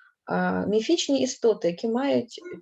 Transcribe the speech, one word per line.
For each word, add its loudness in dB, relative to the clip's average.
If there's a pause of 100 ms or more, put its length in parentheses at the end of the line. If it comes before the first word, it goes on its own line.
(260)
А 0
міфічні 2
істоти, 0
які -2
мають -2 (200)